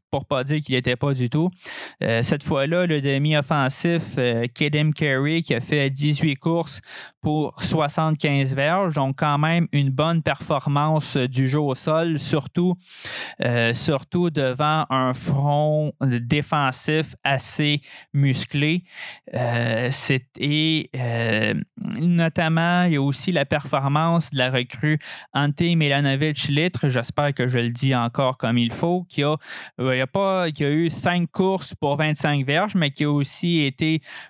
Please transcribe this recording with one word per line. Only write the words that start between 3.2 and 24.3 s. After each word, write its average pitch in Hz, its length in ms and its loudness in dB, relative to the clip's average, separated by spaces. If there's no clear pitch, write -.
euh, 120 340 2
Kaden 151 400 0
Carey, 147 480 0
qui 151 140 -2
a 120 80 -2
fait 139 260 0
dix-huit 143 480 0
courses 165 460 -4
pour 151 400 -2
soixante-quinze 147 920 0
verges, 160 400 0
donc 135 240 0
quand 147 200 2
même 165 340 2
une 143 180 2
bonne 156 320 2
performance, 147 920 0
euh, 127 100 2
du 131 220 0
jeu 147 120 0
au 143 140 0
sol, 160 440 0
surtout, 175 560 0
euh, 120 300 2
surtout 165 560 0
devant 151 600 0
un 127 240 2
front 147 840 0
défensif 139 1200 0
assez 147 600 0
musclé. 143 680 2
Euh, 120 580 -2
c'est, 131 340 0
et, 151 580 0
euh, 117 580 0
notamment, 170 840 2
il 170 100 2
y - 20 2
a 139 60 2
aussi 139 280 -2
la 151 140 2
performance 151 880 0